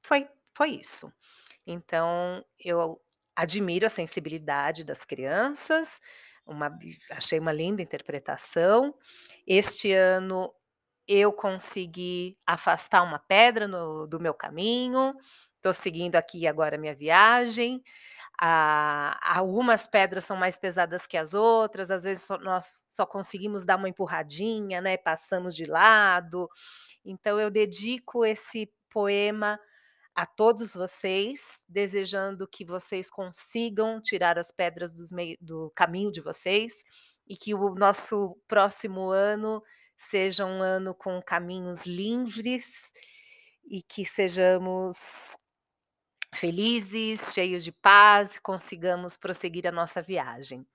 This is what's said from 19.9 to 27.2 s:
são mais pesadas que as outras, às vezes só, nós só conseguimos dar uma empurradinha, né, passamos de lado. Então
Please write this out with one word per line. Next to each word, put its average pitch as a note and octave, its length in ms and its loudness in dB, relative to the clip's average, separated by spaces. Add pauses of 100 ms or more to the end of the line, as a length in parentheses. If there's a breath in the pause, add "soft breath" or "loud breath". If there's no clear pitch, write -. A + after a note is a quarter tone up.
são G3 100 -6
mais F#3 220 -2
pesadas F3+ 480 -2
que - 100 -6
as D#3 160 -2
outras, G#3+ 580 2
às F3+ 140 -2
vezes F#3+ 200 -4
só, G3 140 -6
nós F#3 500 -4
só - 180 -2
conseguimos G3 580 -8
dar F#3 120 4
uma F#3+ 120 -4
empurradinha, F3+ 920 -4
né, F#3+ 160 0
passamos F3+ 580 -4
de D#3+ 80 -8
lado. F3+ 840 4 (560 loud breath)
Então G#3 360 -2